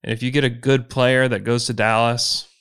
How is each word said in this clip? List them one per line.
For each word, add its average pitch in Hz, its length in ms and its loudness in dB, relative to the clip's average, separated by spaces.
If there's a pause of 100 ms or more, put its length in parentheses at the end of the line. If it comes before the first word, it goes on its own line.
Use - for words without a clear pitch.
And 110 100 -4
if 113 100 -6
you 127 80 -2
get 143 120 2
a 127 60 2
good 123 400 0
player 131 380 2
that 101 160 -2
goes 117 220 0
to 123 80 -4
Dallas 113 720 0 (140)